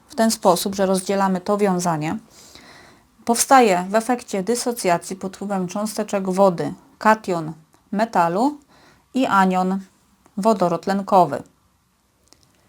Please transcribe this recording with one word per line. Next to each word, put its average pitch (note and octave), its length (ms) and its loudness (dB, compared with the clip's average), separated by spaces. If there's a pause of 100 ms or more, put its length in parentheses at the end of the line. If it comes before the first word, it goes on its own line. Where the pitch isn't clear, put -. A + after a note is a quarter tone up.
w - 60 -20
ten A3+ 160 2
sposób, G3 440 0
że G3 120 0
rozdzielamy F#3+ 540 0
to G#3 180 -2
wiązanie. F3 600 -2 (1080)
Powstaje A#3 640 4
w G3 60 -4
efekcie A3+ 480 -4
dysocjacji G3 720 -2
pod F#3+ 200 -10
wpływem G3 320 -4
cząsteczek G#3 640 -4
wody F3+ 440 2 (240)
kation F3+ 540 0 (400)
metalu G#3 680 0 (560)
i C4 120 0
anion F#3+ 540 2 (560)
wodorotlenkowy. F#3+ 1040 0 (1300)